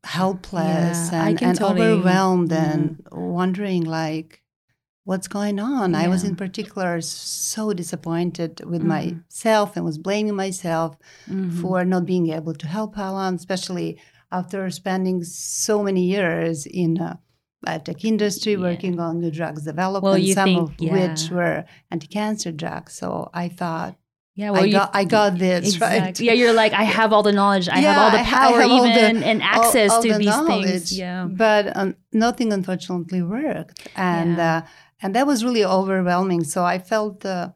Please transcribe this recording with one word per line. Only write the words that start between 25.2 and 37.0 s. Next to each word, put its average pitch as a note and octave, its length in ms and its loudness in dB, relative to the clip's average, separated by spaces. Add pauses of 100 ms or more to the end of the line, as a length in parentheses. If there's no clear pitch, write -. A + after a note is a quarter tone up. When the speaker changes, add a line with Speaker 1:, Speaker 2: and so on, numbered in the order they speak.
Speaker 1:
this," F#3 360 2
Speaker 2:
Exact-, F3+ 280 2
Speaker 1:
right? F#3 200 -4
Speaker 2:
yeah, A#3 180 4
you're A#3 140 6
like, A3 180 4
"I G3+ 120 2
have G#3+ 280 2
all G#3+ 120 6
the G#3 100 4
knowledge, G3+ 340 4
I - 120 2
have - 40 6
Speaker 1:
Yeah, D4 200 6
Speaker 2:
all - 80 8
the A3+ 80 4
Speaker 1:
I A#3+ 40 0
ha-, B3+ 220 4
I A#3+ 60 8
Speaker 2:
power A#3+ 100 6
Speaker 1:
have B3 100 6
all B3+ 120 6
the, A#3+ 80 6
Speaker 2:
even, A3+ 320 4
and G#3+ 180 2
Speaker 1:
all, E3 80 0 (160)
Speaker 2:
access A3 260 4
Speaker 1:
all A#3 120 6
Speaker 2:
to A3 100 2
Speaker 1:
the G#3+ 60 2
Speaker 2:
these G#3 80 2
Speaker 1:
knowledge. A3 400 2
Speaker 2:
things." F#3 300 -4
Yeah. F3+ 280 -6 (200)
Speaker 1:
But, G#3 300 2
um, F#3+ 200 -4 (180)
nothing, A3+ 400 0
unfortunately, F3+ 680 -4
worked. G#3 760 -6
And, E3+ 400 0
Speaker 2:
Yeah. E3 200 2
Speaker 1:
uh, D#3+ 40 -4 (400)
and G3 140 -4
that C4+ 120 2
was B3 160 0
really A#3 220 2
overwhelming. F#3 800 0
So F3 180 -2
I F3 160 0
felt G#3+ 480 -4